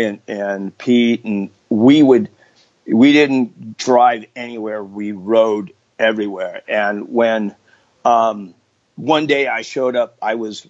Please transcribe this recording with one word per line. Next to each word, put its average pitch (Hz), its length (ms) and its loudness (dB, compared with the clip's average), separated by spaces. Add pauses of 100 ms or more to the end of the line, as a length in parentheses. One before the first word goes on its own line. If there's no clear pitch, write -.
and, 104 260 -4
and 101 500 -6
Pete, 120 460 0
and 101 260 -6 (200)
we 131 340 6
would, 131 260 4 (560)
we 127 280 4
didn't 131 640 0
drive 123 480 2 (100)
anywhere. 110 480 -10
We 104 300 -8
rode 104 600 0 (240)
everywhere. 101 680 -4
And 104 460 -4
when, 113 420 0 (480)
um, 110 500 0 (420)
one 156 320 -2
day 139 200 0
I 117 140 -6
showed 127 340 -4
up, 120 260 -4
I 110 140 -2
was 107 340 -10